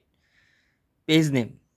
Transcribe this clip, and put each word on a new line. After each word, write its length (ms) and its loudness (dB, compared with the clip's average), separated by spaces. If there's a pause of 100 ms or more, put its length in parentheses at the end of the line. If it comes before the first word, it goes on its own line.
(1040)
পেজ 260 2
নেম, 260 -4 (200)